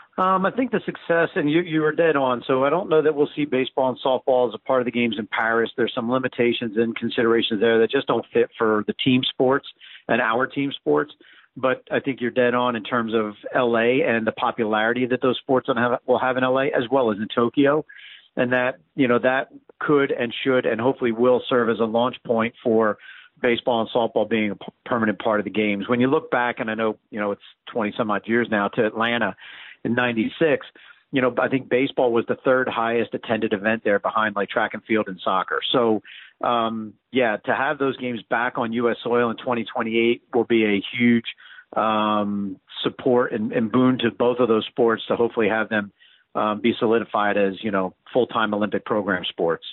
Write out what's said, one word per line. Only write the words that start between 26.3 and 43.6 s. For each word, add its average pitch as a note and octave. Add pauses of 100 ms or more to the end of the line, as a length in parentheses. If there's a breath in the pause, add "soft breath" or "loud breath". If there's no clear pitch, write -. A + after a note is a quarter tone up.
and A#2
I A2
know, A2 (120)
you G#2+
know, G#2
it's G2+ (280)
twenty G#2
some A2+
odd G2
years A#2
now G#2
to A#2+
Atlanta A#2 (480 loud breath)
in A#2
ninety-six, B2 (460 loud breath)
you C3+
know, B2
I B2+
think B2
baseball B2+
was A#2
the A#2
third B2+
highest A#2
attended A2
event A2
there G2+
behind, G#2+
like, G2+
track G#2+
and G#2+
field G#2+
and F#2
soccer. F#2+ (100)
So, A2+ (400 loud breath)
um, A2+ (180)
yeah, A#2
to A#2+
have C#3
those C3+
games B2
back B2
on A#2
U A#2+
S G#2+
soil A#2+
in A2
twenty A#2
twenty-eight A#2 (100)
will A#2
be A2+
a G2+ (140)
huge, A#2+ (500 loud breath)
um, G#2+ (240)
support B2+
and, A#2
and A2